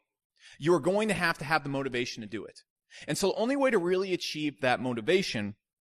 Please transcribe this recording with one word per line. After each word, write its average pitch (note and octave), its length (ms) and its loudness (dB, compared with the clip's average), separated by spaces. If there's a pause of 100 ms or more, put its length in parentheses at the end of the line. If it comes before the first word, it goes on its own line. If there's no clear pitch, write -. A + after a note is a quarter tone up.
(580)
you D3+ 160 4
are E3+ 60 6
going G3 300 2
to G3+ 40 2
have E3+ 240 0
to D#3 80 -8
have D#3 180 2
the C#3+ 60 -6
motivation B2+ 520 -2
to G#2+ 60 -10
do G2 160 -8
it. - 180 -18 (460)
And D#3+ 100 -2
so G3+ 100 0
the F#3 80 0
only A#3+ 200 0
way C#4 140 4
to A#3 80 4
really F#3 360 0
achieve D3+ 480 -4
that B2 200 2
motivation A#2 760 0 (260)